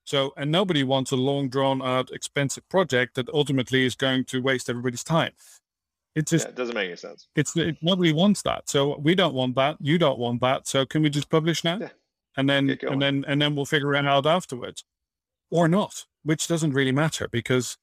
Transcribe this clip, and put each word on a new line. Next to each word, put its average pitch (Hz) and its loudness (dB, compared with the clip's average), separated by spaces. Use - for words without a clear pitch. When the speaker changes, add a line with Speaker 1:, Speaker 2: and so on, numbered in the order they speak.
Speaker 1:
So, 139 -2
and 147 -4
nobody 170 2
wants 131 2
a 139 2
long, 135 0
drawn 135 0
out, 127 0
expensive - -4
project 135 2
that 127 -6
ultimately 135 2
is 123 0
going 131 0
to 131 -4
waste 131 -2
everybody's 123 -6
time. 156 0
It 156 -2
just 151 0
Speaker 2:
Yeah, - -12
it - -16
doesn't 120 -4
make 98 -2
any 85 -10
sense. - -18
Speaker 1:
it's, - -2
it, 160 -2
nobody 175 2
wants 185 2
that. - -4
So 143 0
we 151 2
don't 170 2
want 127 -2
that. 139 0
You 151 2
don't 151 2
want 120 -2
that. 127 0
So 135 0
can 156 0
we 156 4
just 143 -4
publish 160 0
now? 170 -4
Speaker 2:
Yeah. 175 -10
Speaker 1:
And 135 2
then, 139 2
Speaker 2:
Get 131 0
going. 135 -4
Speaker 1:
and 139 0
then, 139 0
and 143 0
then 147 2
we'll 139 -2
figure 143 0
it 143 0
out 139 4
afterwards, 127 -2
or 165 4
not, 185 -2
which 151 -2
doesn't 160 0
really 131 2
matter 151 0
because 120 -2